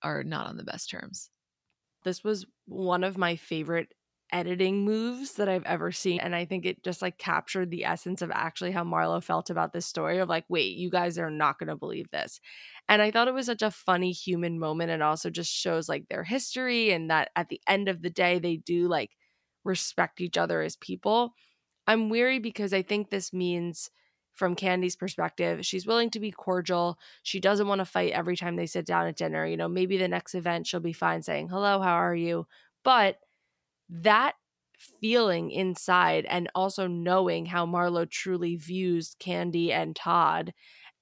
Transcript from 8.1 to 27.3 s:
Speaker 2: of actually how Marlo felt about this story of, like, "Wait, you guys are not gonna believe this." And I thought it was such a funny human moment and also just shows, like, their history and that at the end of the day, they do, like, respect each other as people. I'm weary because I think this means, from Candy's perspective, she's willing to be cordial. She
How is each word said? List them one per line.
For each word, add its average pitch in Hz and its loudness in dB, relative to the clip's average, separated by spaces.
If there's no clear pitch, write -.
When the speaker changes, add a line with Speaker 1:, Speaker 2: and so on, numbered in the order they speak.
Speaker 2:
of 165 -4
actually 170 -4
how 180 -2
Marlo 170 0
felt 165 -2
about 165 -2
this 170 -6
story 165 -2
of, 185 0
like, 170 -2
"Wait, 160 0
you 180 -4
guys 175 0
are 165 -4
not 151 2
gonna 156 -6
believe - -8
this." - -6
And 208 6
I 214 4
thought 233 2
it 254 0
was 262 -2
such 233 -4
a 214 2
funny 185 0
human 170 -4
moment 165 -2
and 160 0
also 156 0
just 170 -6
shows, 165 -2
like, - -6
their - -6
history 240 0
and 165 -2
that 156 2
at 170 -2
the - -10
end 196 2
of 175 -2
the 170 -4
day, 180 2
they 165 0
do, 175 0
like, 143 -2
respect - -2
each 170 -4
other 170 0
as 156 -4
people. 220 0
I'm 220 4
weary 247 2
because 208 -4
I 190 4
think 208 -2
this 196 -4
means, 175 -2
from 180 0
Candy's 180 0
perspective, 170 -2
she's 190 -4
willing 233 2
to 220 -6
be 208 -4
cordial. 175 -2
She - -6